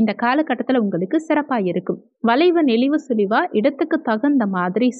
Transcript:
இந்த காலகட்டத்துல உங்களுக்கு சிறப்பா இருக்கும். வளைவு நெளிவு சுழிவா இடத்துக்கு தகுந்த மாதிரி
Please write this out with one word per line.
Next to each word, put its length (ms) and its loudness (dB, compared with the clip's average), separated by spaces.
இந்த 100 2
காலகட்டத்துல 600 0
உங்களுக்கு 440 -2
சிறப்பா 320 -2
இருக்கும். 280 -4
வளைவு 400 4
நெளிவு 380 2
சுழிவா 340 0
இடத்துக்கு 400 0
தகுந்த 360 0
மாதிரி 320 0